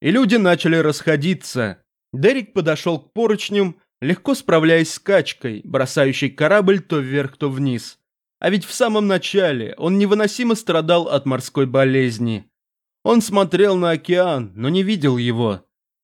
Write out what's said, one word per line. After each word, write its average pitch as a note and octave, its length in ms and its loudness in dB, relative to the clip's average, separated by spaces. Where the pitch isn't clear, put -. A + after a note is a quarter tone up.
и D3 100 0
люди A3+ 240 4
начали F3 400 2
расходиться. D3+ 1080 -2
Дерек G3+ 400 0
подошёл D#3+ 460 -2
к - 140 -20
поручням, G3+ 640 -2
легко F#3 340 -2
справляясь E3 580 2
с - 60 -14
качкой, C#3 640 -2
бросающей C3 680 -2
корабль G3 500 2
то D#3 200 -4
вверх, C#3 380 -4
то D3 120 -4
вниз. C3 500 -4
А - 100 -2
ведь G3 160 0
в - 80 -12
самом G#3+ 340 0
начале F3+ 680 -2
он F3+ 200 -2
невыносимо G#3 580 0
страдал E3 520 0
от C#3 180 -2
морской C3 400 -2
болезни. B2 840 0
Он A3+ 180 4
смотрел G3 560 2
на E3+ 140 0
океан, D#3+ 640 0
но A#2 140 -4
не F#3 140 0
видел D3 340 0
его. A#2 480 -2